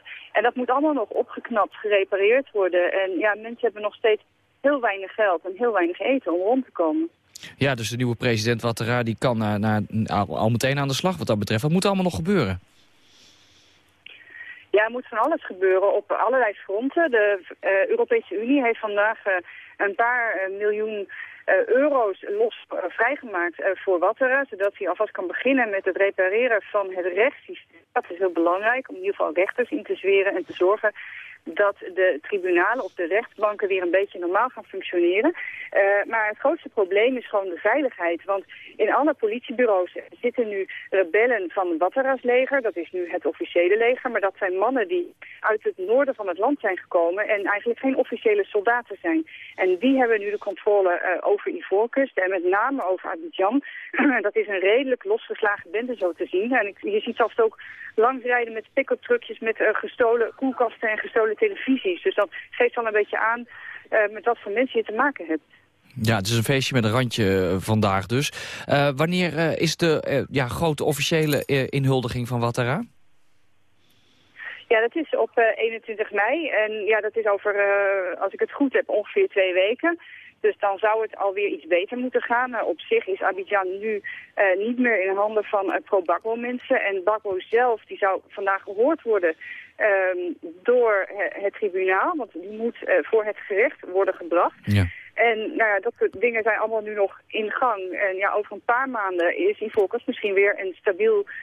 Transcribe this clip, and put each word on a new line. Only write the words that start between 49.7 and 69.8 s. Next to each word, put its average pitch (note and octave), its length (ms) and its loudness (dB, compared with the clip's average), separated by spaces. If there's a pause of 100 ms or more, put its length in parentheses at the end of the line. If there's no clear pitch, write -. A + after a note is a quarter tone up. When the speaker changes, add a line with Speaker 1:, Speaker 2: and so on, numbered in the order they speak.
Speaker 1:
die C4 200 4
hebben A3+ 220 4
nu G3+ 100 -6
de G3+ 80 -4
controle, G3 520 2
eh, F3 380 0
over G3+ 220 0
Ivoorkust A3 680 0
en F#3 120 0
met F#3 140 -2
name G#3 440 0
over F3 220 -4
Abidjan. F#3 520 -2 (280)
<clears throat> B3+ 360 2
Dat G#3 100 -2
is G#3 120 0
een G3 120 -2
redelijk B3 440 2
losgeslagen G3+ 680 -2
bende A#3 260 -4
zo F3+ 160 -2
te E3+ 140 -6
zien. G#3+ 260 -2
En A#3 140 2
ik, G3 140 -12
je G#3+ 200 -2
ziet - 160 -6
zelfs A3 220 0
ook A3 200 2 (360)
langsrijden A#3+ 580 2
met A3 200 -10
pick-up C4 300 -2
truckjes A#3+ 360 -2
met, A3+ 220 -2
eh, G#3+ 140 2
gestolen A3+ 640 0
koelkasten B3 520 -2
en G#3+ 100 -2
gestolen A3 400 0
televisies. G#3 640 0
Dus F#3+ 120 0
dat G#3 140 2 (220)
geeft B3 260 0
al A#3 100 -2
een A3 60 0
beetje G#3 260 0
aan, A#3 280 0 (420)
eh, A3 100 2 (140)
met G#3+ 120 -12
wat A#3 140 2
voor G#3 140 -8
mensen A#3+ 260 0
je A3 60 0
te G#3+ 120 -6
maken C4 300 0
hebt. D#3+ 160 -4 (600)
Speaker 2:
Ja, A2 140 2
het G2 100 -2
is A2+ 100 0
een A#2 60 2
feestje C3+ 320 0
met A#2+ 100 2
een A2 60 2
randje, G#2+ 580 2
eh, F#2 100 2
vandaag G2 480 2
dus. B2+ 260 -2 (340)
Eh, C#3+ 300 2
wanneer, E3+ 400 0
eh, D#3+ 220 0
is E3 180 0
de, D#3+ 240 2